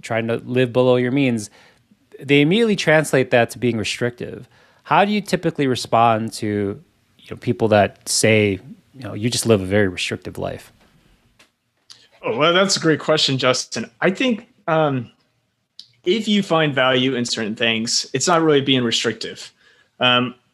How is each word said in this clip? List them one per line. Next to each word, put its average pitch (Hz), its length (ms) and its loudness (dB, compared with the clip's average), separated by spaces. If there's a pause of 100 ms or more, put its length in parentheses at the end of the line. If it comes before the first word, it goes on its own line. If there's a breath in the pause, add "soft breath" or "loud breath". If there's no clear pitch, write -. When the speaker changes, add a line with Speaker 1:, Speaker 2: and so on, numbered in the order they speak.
Speaker 1:
trying 113 240 -4
to 117 120 -2
live 123 340 -2
below 127 240 4
your 123 160 0
means, 123 380 0 (680 soft breath)
they 143 220 4
immediately 202 360 4
translate 151 540 2
that 117 200 2
to - 80 -16
being 117 200 -2
restrictive. - 680 -8 (340 soft breath)
How 170 220 2
do 208 80 -2
you 208 80 -2
typically 165 460 -4
respond 113 680 2
to, 104 480 -4 (360)
you - 120 -20
know, - 60 -14
people 117 320 -2
that 104 400 2
say, 107 520 2 (340)
you 131 80 -20
know, 104 120 -12
"You 107 140 -4
just - 180 -4
live 110 140 4
a 92 60 -6
very 101 220 2
restrictive - 500 -8
life"? 92 340 -8 (1500 loud breath)
Speaker 2:
Oh, 120 140 -4
well, 156 160 2
that's 190 240 2
a - 40 -4
great 156 200 0
question, 147 380 0
Justin. 123 520 -2 (100)
I 175 100 2
think, 233 380 -2 (180)
um, 147 440 0 (960)
if 208 220 -2
you 208 140 2
find 160 320 0
value 131 400 2
in 120 100 -2
certain 113 320 -6
things, 113 560 -2
it's 135 160 -4
not 165 120 4
really 151 200 4
being 131 240 0
restrictive. 113 680 -4 (460 soft breath)
Um, 123 360 0 (200)